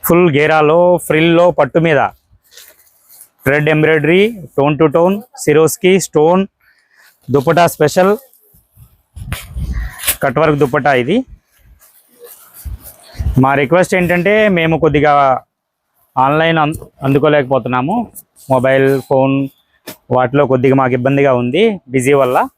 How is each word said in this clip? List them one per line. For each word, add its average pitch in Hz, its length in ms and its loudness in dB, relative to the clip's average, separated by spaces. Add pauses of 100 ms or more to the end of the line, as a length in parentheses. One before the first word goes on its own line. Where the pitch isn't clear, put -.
ఫుల్ 175 300 2
గేరాలో, 156 440 2 (280)
ఫ్రిల్లో, 165 380 2 (120)
పట్టు 147 280 0
మీద 151 140 0 (1500)
థ్రెడ్ 147 280 0
ఎంబ్రాయిడరీ, 156 480 2 (340)
tone 143 240 0
to 160 140 4
tone, 175 200 2 (280)
సిరోస్కి, 156 500 0 (140)
స్టోన్, 165 360 2 (920)
దుపట్టా 160 300 2 (100)
స్పెషల్, 185 380 0 (2000)
కట్ 139 200 -2
వర్క్ 151 200 0
దుపట్టా 143 300 0 (100)
ఇది. 147 140 -2 (2250)
మా 135 80 2 (100)
రిక్వెస్ట్ 170 380 0
ఏంటంటే, 175 360 0 (240)
మేము 160 260 0
కొద్దిగా 147 300 2 (1120)
ఆన్లైన్ 160 360 0
అం-, 151 140 -2 (300)
అందుకోలేకపోతున్నాము. 135 880 0 (580)
మొబైల్, 135 360 2 (200)
ఫోన్ 135 260 0 (840)
వాటిలో 127 360 0
కొద్దిగా 131 300 2
మాకు 127 160 0
ఇబ్బందిగా 135 340 0 (100)
ఉంది, 127 200 -2 (320)
బిజీ 135 280 2
వల్ల. 127 140 0 (220)